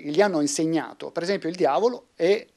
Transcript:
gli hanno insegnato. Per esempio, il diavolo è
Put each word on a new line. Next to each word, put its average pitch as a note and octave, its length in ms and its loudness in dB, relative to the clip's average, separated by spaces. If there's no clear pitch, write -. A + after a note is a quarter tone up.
gli D3+ 160 0
hanno F#3+ 200 4
insegnato. D3 680 -2
Per E3+ 140 -6
esempio, F3 240 -4
il F3 80 -6
diavolo F#3 580 0
è G3 320 0